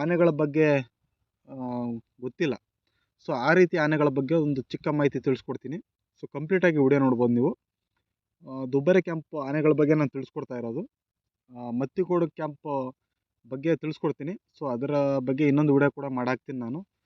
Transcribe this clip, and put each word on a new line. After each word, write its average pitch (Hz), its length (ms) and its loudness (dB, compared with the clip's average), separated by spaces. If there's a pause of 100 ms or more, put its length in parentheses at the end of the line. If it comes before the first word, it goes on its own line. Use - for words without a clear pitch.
ಆನೆಗಳ 170 300 2
ಬಗ್ಗೆ, 151 380 2 (800)
ಆ, 139 60 -18 (640)
ಗೊತ್ತಿಲ್ಲ. 127 340 -2 (760)
So, 160 60 -4
ಆ 135 200 4
ರೀತಿ 180 220 6
ಆನೆಗಳ 151 320 2
ಬಗ್ಗೆ 139 260 -2
ಒಂದು 147 280 0
ಚಿಕ್ಕ - 260 -8
ಮಾಹಿತಿ 143 320 0
ತಿಳಿಸ್ಕೊಡ್ತೀನಿ. 131 560 -4 (460)
So, 131 100 -16
ಕಂಪ್ಲೀಟಾಗಿ 165 460 0
ವಿಡಿಯೋ 139 220 6
ನೋಡ್ಬೋದು 123 320 2
ನೀವು. 131 260 2 (880)
ಆ, 131 180 -10
ದುಬ್ಬರೆ 143 360 2
ಕ್ಯಾಂಪ್ 160 360 -8 (120)
ಆನೆಗಳ 151 240 2
ಬಗ್ಗೆ 147 220 4
ನಾನು 151 140 0
ತಿಳಿಸ್ಕೊಡ್ತಾ 135 500 -10
ಇರೋದು. 117 240 -8 (720)
ಆ, 120 140 -12
ಮತ್ತಿಕೋಡು 165 600 -2
ಕ್ಯಾಂಪ್ 143 600 -8 (560)
ಬಗ್ಗೆ 139 280 -2
ತಿಳಿಸ್ಕೊಡ್ತೀನಿ. 156 560 -6
So, - 400 -10
ಅದರ 139 460 -2
ಬಗ್ಗೆ 135 300 0
ಇನ್ನೊಂದು 147 260 4
ವಿಡಿಯೋ 143 160 6
ಕೂಡ 143 140 -12
ಮಾಡಾಕ್ತೀನಿ 131 540 -4
ನಾನು. 127 280 -10 (200)